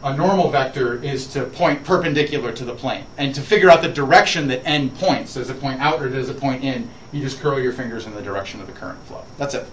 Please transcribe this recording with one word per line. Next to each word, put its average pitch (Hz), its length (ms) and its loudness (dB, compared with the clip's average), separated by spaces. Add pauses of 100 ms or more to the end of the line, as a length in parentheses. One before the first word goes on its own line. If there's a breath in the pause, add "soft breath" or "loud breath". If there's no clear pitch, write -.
a 139 120 -2
normal 175 340 4
vector 127 540 0
is 135 300 -4
to 131 100 -2
point 147 400 0
perpendicular 147 680 0
to 131 120 -8
the 120 80 -6
plane. 120 300 -6 (160)
And 139 160 -2
to 139 60 -4
figure 180 280 6
out 165 140 10
the 160 60 0
direction 147 580 4
that 131 180 -2
n 147 240 0
points, 131 460 -2
does 123 160 -6
it 127 100 -10
point 131 180 -4
out 151 220 2
or 135 80 -2
does 131 200 -4
it 113 100 -8
point 135 240 -2
in, 127 260 -4 (220 loud breath)
you 143 100 -4
just 131 180 -6
curl 143 200 0
your 127 140 0
fingers 113 340 -8
in 104 80 -12
the 104 60 -10
direction 98 400 -8
of 95 60 -14
the - 60 -14
current - 300 -12
flow. - 200 -14 (140)
That's 139 160 -4
it. - 200 -6